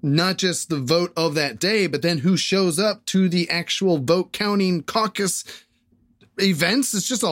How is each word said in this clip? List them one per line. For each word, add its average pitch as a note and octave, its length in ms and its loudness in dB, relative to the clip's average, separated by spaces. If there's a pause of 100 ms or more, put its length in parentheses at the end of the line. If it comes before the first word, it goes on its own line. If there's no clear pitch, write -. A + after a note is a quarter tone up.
not E3+ 340 2
just F3+ 320 -2
the D#3 100 -2
vote E3 380 0
of E3 200 0
that C#3 220 -2
day, G3+ 280 0
but D3 160 -4
then E3+ 160 0
who F3 180 2
shows F#3 420 0
up G#3 280 -2
to F#3+ 240 2
the F3 180 0
actual E3+ 480 0
vote E3 360 0
counting G3 500 0
caucus G3+ 640 -2 (920)
events. F#3+ 560 2
It's G3 140 -2
just B3 140 -2
a G#3+ 100 0